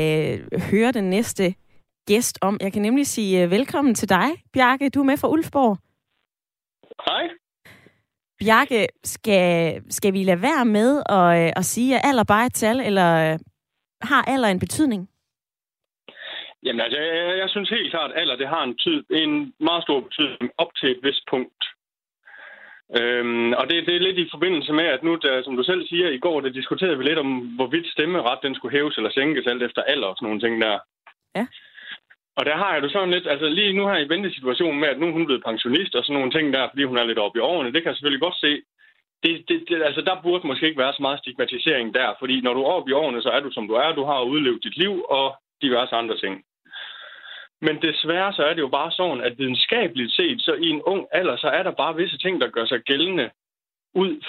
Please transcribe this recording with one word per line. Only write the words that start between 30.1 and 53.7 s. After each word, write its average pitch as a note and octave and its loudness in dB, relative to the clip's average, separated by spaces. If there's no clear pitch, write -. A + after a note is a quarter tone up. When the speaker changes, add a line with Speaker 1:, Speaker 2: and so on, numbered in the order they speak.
Speaker 2:
sådan - -8
nogle G#2+ -4
ting A#2 0
der. G#2 2
Speaker 1:
Ja. A3 -2
Speaker 2:
Og C3+ 0
der D3 2
har F#3+ 0
jeg D3+ 0
det C#3+ 0
sådan F#3 0
lidt, F3 0
altså D3 0
lige G3 2
nu G3 0
her G3 0
i D3 -2
Bentes F3 -2
situation C#3+ -2
med, D#3 2
at C3 -2
nu E3 0
er E3+ 0
hun D#3+ 0
blevet C3 0
pensionist A#2+ -2
og B2 0
sådan C#3 -2
nogle C3 0
ting D3+ 0
der, C3 0
fordi C#3 -4
hun B2+ -2
er A#2+ 2
lidt A2+ -2
oppe G#2 -2
i - 0
årene, C#3 0
det D#3+ 0
kan E3+ -4
jeg C3 -4
selvfølgelig C#3 -2
godt F3+ -2
se. D3 0
Det, E3 -2
det, E3 -2
det, E3 0
altså, D3 0
der F#3 -2
burde F3 0
måske C3+ 0
ikke D3 0
være C3+ 0
så - -10
meget C#3 -2
stigmatisering B2 -2
der, B2+ 0
fordi C3 0
når B2 0
du B2+ 0
er C#3 2
oppe D3+ -2
i - 2
årene, C3+ 0
så B2 -2
er A#2+ 2
du, A#2 -4
som A2 -6
du G#2+ -2
er, C#3 2
du C#3+ -2
har C#3 -2
udlevet C3 0
dit - -8
liv G3 0
og C3+ 0
diverse B2 0
andre A2+ -2
ting. F#2+ -6
Men D#3 0
desværre E3+ 0
så D#3+ 0
er D#3 2
det E3 -2
jo C#3 0
bare C#3+ -2
sådan, D#3+ -2
at A#2+ -2
videnskabeligt C3 0
set, D3+ 0
så E3 0
i D#3 -2
en D3+ -2
ung F3 -2
alder, D#3 0
så D#3 -4
er D3+ 0
der F#3 -2
bare D3+ -2
visse E3+ -2
ting, F3+ -2
der B2 4
gør A2+ -2
sig A#2 -2
gældende D3+ 0